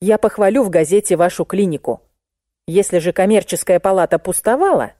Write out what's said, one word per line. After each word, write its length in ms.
я 180
похвалю 440
в 80
газете 460
вашу 280
клинику. 580
Если 320
же 140
коммерческая 680
палата 380
пустовала 800